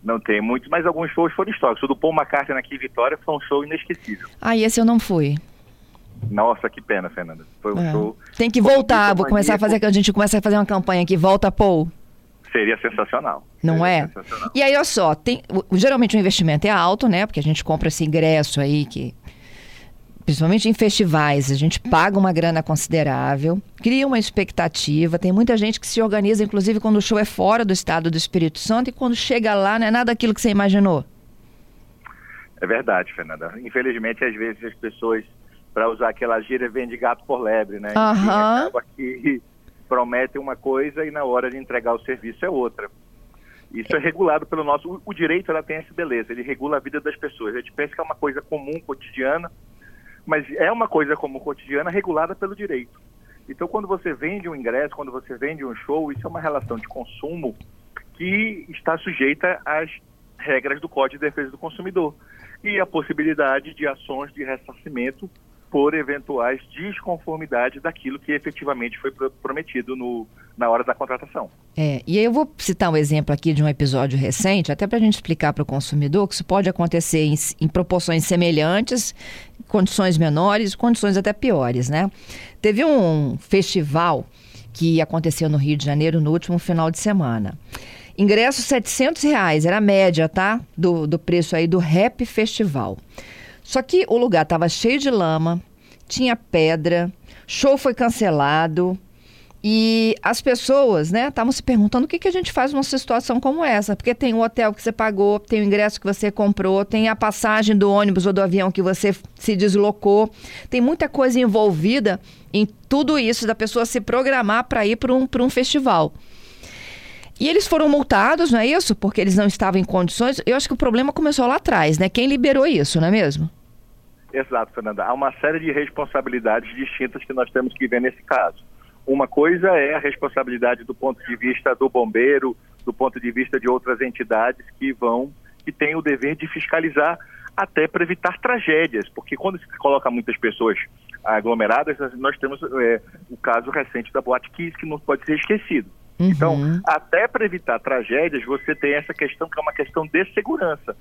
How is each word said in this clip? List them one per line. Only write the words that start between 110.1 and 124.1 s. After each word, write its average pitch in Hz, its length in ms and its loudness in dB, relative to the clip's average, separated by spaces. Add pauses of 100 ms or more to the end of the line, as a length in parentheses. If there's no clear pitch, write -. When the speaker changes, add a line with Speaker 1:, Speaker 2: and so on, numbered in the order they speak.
Speaker 2:
tem 247 100 0
muita 285 300 2
coisa 262 300 2
envolvida 208 800 2 (340)
em 208 140 2 (200)
tudo 285 300 2
isso 226 300 0
da 220 80 0
pessoa 220 280 -2
se 233 160 -2
programar 240 640 0
pra 226 200 0
ir 214 100 2
pra 247 160 -2
um, 262 140 2
pra 254 160 -2
um 254 80 2
festival. 254 640 2 (1200)
E 269 120 0
eles 349 180 2
foram 311 220 4
multados, 285 600 4
não 233 100 4
é 220 60 2
isso? 294 300 2
Porque - 240 -2
eles 185 160 4
não 202 100 4
estavam 190 320 2
em 185 60 2
condições. 208 640 0
Eu 247 100 2
acho 277 140 -2
que - 40 0
o 247 40 -4
problema 254 340 2
começou 294 340 2
lá 254 120 2
atrás, 160 420 2
né? 190 80 2
Quem 240 200 0
liberou 269 380 4
isso, 165 360 2
não 165 80 4
é - 20 4
mesmo? 160 380 2 (800)